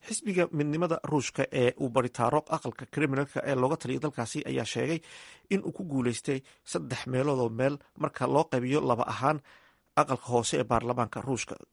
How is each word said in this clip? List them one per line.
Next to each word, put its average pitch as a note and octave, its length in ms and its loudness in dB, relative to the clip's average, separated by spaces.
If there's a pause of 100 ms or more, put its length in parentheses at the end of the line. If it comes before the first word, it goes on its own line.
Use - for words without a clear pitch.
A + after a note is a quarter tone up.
Xisbiga G3+ 480 0
midnimada D#3+ 520 0
Ruushka C#3+ 460 0
ee B2+ 300 4
uu C3+ 100 0
baritaaro B2 500 2 (100)
aqalka C3+ 360 -4
kriminalka C#3+ 600 0
ee C#3 100 0
looga C3 220 2
taliyo C3 220 -4
dalkaasi C#3+ 460 -4
ayaa C3 200 -2
sheegay C3 340 -2 (500)
in G3 140 0
uu E3 80 -4
ku - 120 -10
guuleystay C3+ 560 0 (240)
saddex C3 440 -6
meelood C3 320 2
oo A#2 100 4
meel B2+ 260 0 (220)
marka - 300 -2
loo C#3 160 4
qaybiyo C3 380 0
laba A#2+ 260 2
ahaan C3+ 300 0 (600)
aqalka C3+ 300 2
hoose A#2+ 300 2
ee B2+ 60 2
baarlamaanka A#2 580 0
Ruushka B2+ 340 -4 (180)